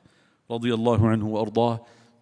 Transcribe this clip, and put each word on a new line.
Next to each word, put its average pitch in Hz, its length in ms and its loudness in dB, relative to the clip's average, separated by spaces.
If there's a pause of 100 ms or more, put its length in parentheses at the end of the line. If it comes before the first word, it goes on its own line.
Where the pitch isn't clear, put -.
(500)
رضي 117 240 -2
الله 113 340 2
عنه 107 200 0
وأرضاه، 113 580 -2 (360)